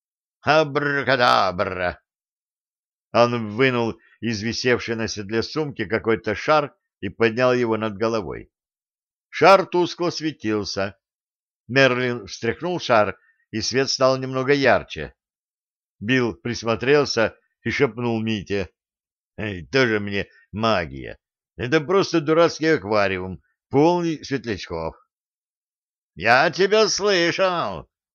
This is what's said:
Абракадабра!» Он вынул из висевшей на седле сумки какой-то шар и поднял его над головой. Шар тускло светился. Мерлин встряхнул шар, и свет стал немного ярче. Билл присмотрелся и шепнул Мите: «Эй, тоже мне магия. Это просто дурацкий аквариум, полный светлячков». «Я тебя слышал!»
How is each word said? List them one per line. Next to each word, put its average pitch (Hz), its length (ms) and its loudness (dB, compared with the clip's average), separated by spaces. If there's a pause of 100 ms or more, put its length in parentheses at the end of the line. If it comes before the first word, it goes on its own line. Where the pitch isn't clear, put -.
(420)
Абракадабра!» 123 1600 2 (1120)
Он 117 420 2
вынул 120 440 0 (220)
из 110 200 -4
висевшей 117 540 -2
на 110 120 -4
седле 104 360 -4
сумки 143 420 -6
какой-то 107 500 -2
шар 147 400 0 (260)
и 95 80 -8
поднял 117 440 2
его 117 240 0
над 107 200 -6
головой. 98 540 -4 (800)
Шар 185 360 6
тускло 175 440 -2
светился. 107 880 -4 (720)
Мерлин 123 600 2
встряхнул 151 520 -6
шар, 104 380 2 (340)
и 107 100 -6
свет 131 280 -2
стал 131 280 2
немного 131 360 -2
ярче. 90 600 0 (840)
Билл 117 360 0
присмотрелся 117 1000 0 (260)
и 120 80 -4
шепнул 117 500 -2
Мите: 101 480 -4 (680)
«Эй, 95 280 -8
тоже 120 340 0
мне 101 280 -6 (240)
магия. 85 680 -4 (400)
Это 127 240 0
просто 170 400 0
дурацкий 160 540 2
аквариум, 95 640 -2 (280)
полный 165 540 2
светлячков». 90 720 -6 (1200)
«Я 123 340 4
тебя 196 380 2
слышал!» 170 1000 0 (260)